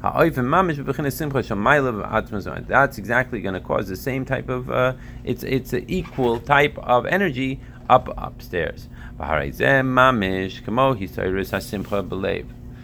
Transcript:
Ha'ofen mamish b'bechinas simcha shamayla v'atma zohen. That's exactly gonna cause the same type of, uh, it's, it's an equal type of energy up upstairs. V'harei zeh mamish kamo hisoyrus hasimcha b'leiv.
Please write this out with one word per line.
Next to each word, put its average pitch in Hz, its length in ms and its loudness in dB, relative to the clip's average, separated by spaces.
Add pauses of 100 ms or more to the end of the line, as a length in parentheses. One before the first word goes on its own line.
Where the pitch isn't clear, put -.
Ha'ofen 135 420 2
mamish 165 320 2
b'bechinas 143 360 -2
simcha 139 260 -2
shamayla 123 520 4 (100)
v'atma 110 400 -2
zohen. - 260 -8
That's 127 300 4
exactly 117 440 -2
gonna 92 180 -2
cause 98 300 -2
the 92 80 -6
same 131 260 -4
type 131 240 -4
of, 127 220 -4
uh, 127 240 2 (320)
it's, - 180 -4
it's 131 300 -2
an - 160 -2
equal 131 500 0
type 143 380 2
of 123 300 2
energy 131 520 0 (300)
up 123 180 6 (100)
upstairs. - 720 -6 (320)
V'harei 71 340 0
zeh 135 280 4
mamish 113 840 2
kamo 131 300 2
hisoyrus 95 580 -2
hasimcha 98 560 -2
b'leiv. 92 380 -4 (380)